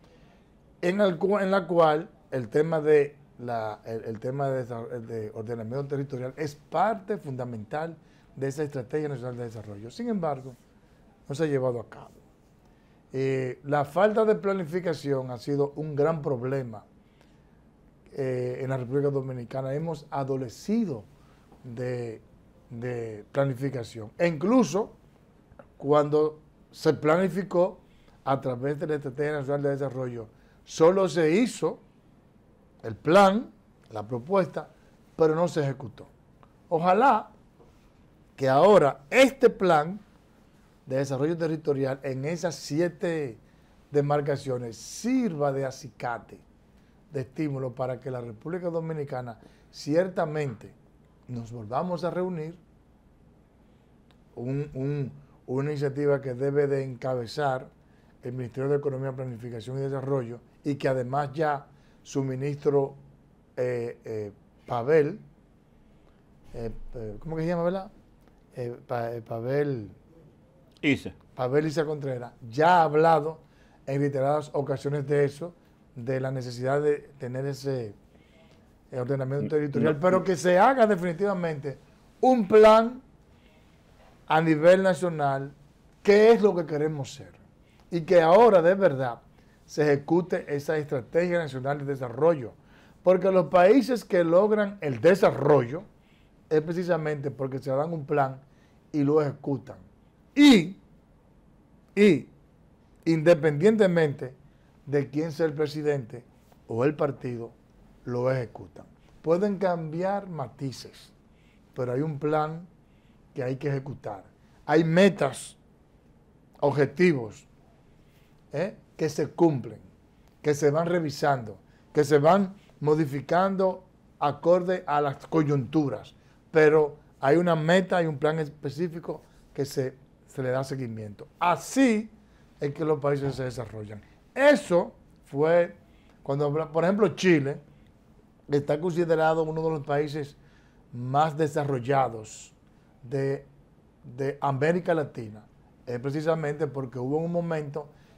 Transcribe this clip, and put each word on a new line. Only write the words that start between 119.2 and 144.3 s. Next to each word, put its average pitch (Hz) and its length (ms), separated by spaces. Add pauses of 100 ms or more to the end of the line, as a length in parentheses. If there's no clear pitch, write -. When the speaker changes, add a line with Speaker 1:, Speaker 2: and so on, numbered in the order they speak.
Speaker 1:
cumplen, 131 500 (640)
que 147 120
se 147 160
van 165 160
revisando, 143 720 (340)
que 151 100
se 143 160
van 185 360 (260)
modificando 165 1040 (340)
acorde 175 680
a 147 140
las 143 260
coyunturas, 143 920 (340)
pero 151 460 (240)
hay 139 160
una 175 180
meta, 180 440
hay 170 80
un 151 120
plan 156 220
específico 156 800 (320)
que 143 100
se, 131 300 (320)
se - 160
le 127 60
da 131 160
seguimiento. 113 640 (100)
Así 220 720 (480)
es 143 160
que 160 100
los 156 140
países 139 380
se 135 80
desarrollan. 110 580 (320)
Eso 247 580 (340)
fue 170 500 (480)
cuando 143 220
habla, 151 260
por 160 100
ejemplo, 202 320
Chile 156 440 (920)
está 147 300
considerado 160 640
uno 160 180
de 160 80
los 151 160
países 147 500 (560)
más 139 440
desarrollados 135 1160 (500)
de, 135 440 (720)
de 139 240